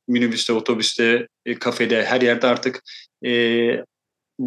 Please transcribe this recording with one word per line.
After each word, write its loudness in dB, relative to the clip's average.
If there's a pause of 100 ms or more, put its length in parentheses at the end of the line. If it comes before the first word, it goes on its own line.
minibüste, 0
otobüste, 0 (180)
e, -4
kafede, 0
her 0
yerde 2
artık, -2 (420)
e, -2 (1160)